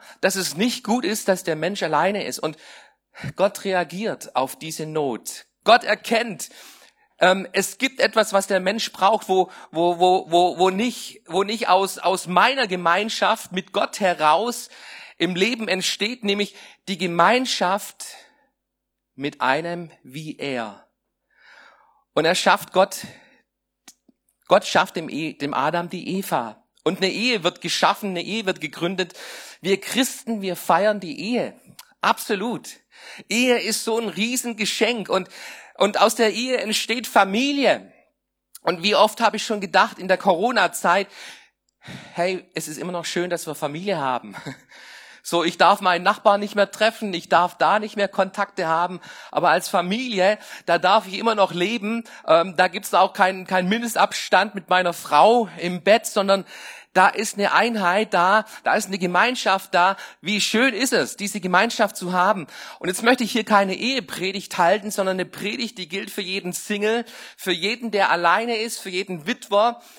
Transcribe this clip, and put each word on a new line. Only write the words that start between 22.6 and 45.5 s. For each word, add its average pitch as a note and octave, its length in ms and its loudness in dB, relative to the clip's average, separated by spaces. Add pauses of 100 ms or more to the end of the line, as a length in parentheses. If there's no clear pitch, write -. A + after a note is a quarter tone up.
Gott, F#3 240 2 (1500)
Gott G3 180 4
schafft F#3 320 0
dem D#3+ 100 -6
E-, D3+ 280 -6
dem C#3+ 180 -6
Adam E3 360 -2
die F3+ 280 -6
Eva. B2+ 460 -4 (200)
Und F#3+ 140 0
eine F#3+ 120 0
Ehe A3 340 -2
wird F3+ 180 -2
geschaffen, F#3 480 0
eine F3 120 -4
Ehe G#3 240 -6
wird F3 160 -2
gegründet. F3 520 -4 (480)
Wir F#3+ 200 2
Christen, A3+ 600 -4
wir F#3 140 -4
feiern G3+ 440 2
die F3 200 -10 (120)
Ehe. F3+ 280 -4 (420)
Absolut. G#3+ 680 -2 (600)
Ehe A#3+ 300 2
ist G#3 260 -4
so A3+ 120 0
ein A#3 100 -4
Riesengeschenk A3 1040 -2
und, F#3 180 0 (500)
und G3+ 220 2
aus G#3+ 140 6
der A3 180 2
Ehe B3 260 -4
entsteht A3 500 -4
Familie. G#3 840 2 (680)
Und E3+ 220 -2
wie G#3 120 2
oft G#3 240 4
habe A3 180 2
ich - 80 -6
schon G#3 160 -4
gedacht G3 360 2
in F#3+ 100 -8
der F#3 100 4
Corona-Zeit, F#3+ 880 2 (1080)
hey, F#3 400 -4
es D#3+ 140 -8
ist D#3 100 -12
immer F3+ 140 -6
noch F3 140 -8
schön, F3 260 -2
dass E3 160 -4
wir D3+ 80 -8
Familie E3 420 -4
haben. B2 420 -4
<laughs> - 60 -18 (840)
So, E3+ 160 2
ich E3 140 -2